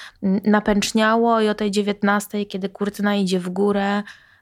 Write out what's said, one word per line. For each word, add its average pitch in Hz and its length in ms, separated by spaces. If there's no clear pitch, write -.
mm, 196 220
napęczniało 220 960
i 214 80
o 208 60
tej 214 160
dziewiętnastej, 202 760
kiedy 196 220
kurtyna 202 480
idzie 185 240
w 180 80
górę, 202 540